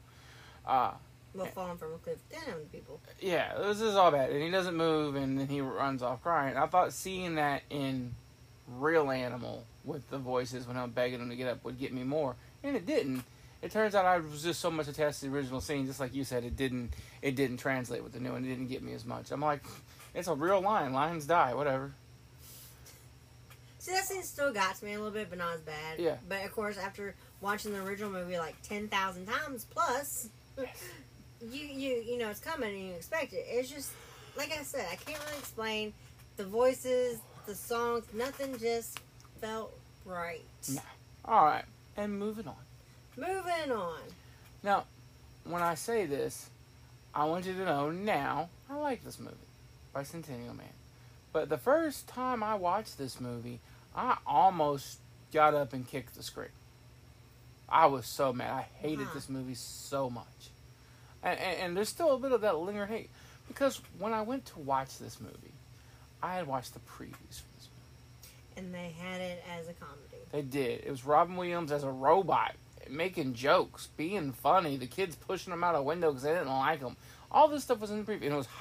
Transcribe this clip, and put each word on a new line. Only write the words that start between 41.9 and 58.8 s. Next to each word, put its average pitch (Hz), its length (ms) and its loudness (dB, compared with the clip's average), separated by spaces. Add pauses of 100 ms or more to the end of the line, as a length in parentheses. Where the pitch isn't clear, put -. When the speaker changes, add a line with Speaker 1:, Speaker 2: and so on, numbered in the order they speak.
Speaker 1:
And 208 200 -2
moving 214 300 -4
on. 123 80 -10 (640)
Speaker 2:
Moving 339 540 -2
on. 185 280 -2 (640)
Speaker 1:
Now, 196 220 4 (580)
when 170 180 -2
I 170 140 4
say 226 300 0
this, 135 440 -4 (640)
I 147 120 4
want 175 200 0
you 190 80 -4
to 190 120 -2
know 147 260 2
now 165 560 0 (220)
I 277 80 -6
like 269 260 -2
this 117 160 -12
movie, 117 160 -12 (580)
Bicentennial 135 600 -8
Man. 101 120 -14 (640)
But 156 160 2
the 151 80 0
first 302 500 2
time 254 340 -2
I 214 140 0
watched 190 420 0
this 135 220 -8
movie, 120 400 -8 (360)
I 247 300 2
almost 151 720 4 (340)
got 151 220 8
up 143 200 2
and 127 140 -6
kicked - 280 -8
the - 80 -14
screen. - 260 -10 (1200)
I 160 180 10
was 135 200 2
so 135 260 0
mad. 120 180 -4
I 127 140 -4 (160)